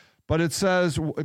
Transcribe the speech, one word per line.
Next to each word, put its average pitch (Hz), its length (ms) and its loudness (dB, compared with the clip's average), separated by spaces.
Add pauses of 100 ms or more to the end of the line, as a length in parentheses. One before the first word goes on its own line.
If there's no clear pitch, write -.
(260)
But 156 140 0
it 165 120 0
says, 180 440 2
w-, 156 180 -4 (100)